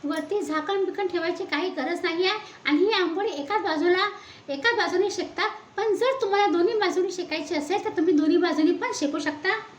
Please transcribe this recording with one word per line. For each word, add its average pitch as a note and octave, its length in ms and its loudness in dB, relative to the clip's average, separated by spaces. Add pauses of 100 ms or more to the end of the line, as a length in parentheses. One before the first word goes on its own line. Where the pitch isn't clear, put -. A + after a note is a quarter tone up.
वरती D#4 380 -2
झाकण D#4 440 -2
बिकण F#4 220 -4
ठेवायची F4 380 -4
काही E4 240 -2
गरज D#4 340 -4
नाही F4 240 0
आहे. G#4 120 0 (260)
आणि D4 120 4
ही G4 140 4
आंबोळी F#4 400 0
एकाच D4 300 -2
बाजूला, F4 480 2 (400)
एकाच F4+ 260 0
बाजूने F#4 360 2
शेकतात, F#4 380 -4 (280)
पण G#4 180 2
जर C5+ 260 2
तुम्हाला G4+ 240 2
दोन्ही F#4 280 4
बाजूने F#4 380 0
शेकायची E4 440 -6
असेल F4 300 -2
तर G#4+ 40 -2
तुम्ही E4+ 240 2
दोन्ही D4+ 240 4
बाजूने E4 340 4
पण A4 240 -2
शेकू D4+ 240 -2
शकता. D4+ 300 -4 (300)